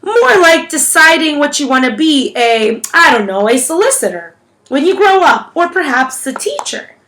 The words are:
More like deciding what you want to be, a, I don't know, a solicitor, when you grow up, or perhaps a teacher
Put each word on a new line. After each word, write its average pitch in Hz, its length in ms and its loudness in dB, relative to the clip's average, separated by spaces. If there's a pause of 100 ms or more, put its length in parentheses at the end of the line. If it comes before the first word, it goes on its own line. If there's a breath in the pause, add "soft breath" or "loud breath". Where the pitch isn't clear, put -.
More 466 400 2
like 330 280 2
deciding 311 680 2
what 285 200 -2
you 285 80 -4
want 262 180 0
to 240 100 -2
be, 285 400 0
a, 226 460 0 (120)
I 330 180 4
don't 220 160 0
know, 196 220 -2
a 240 80 2
solicitor, 262 760 -2 (340)
when 269 160 -2
you 381 100 2
grow 381 280 2
up, - 320 0
or 339 140 -2
perhaps 262 560 -4
a 269 80 -6
teacher - 640 -8 (120)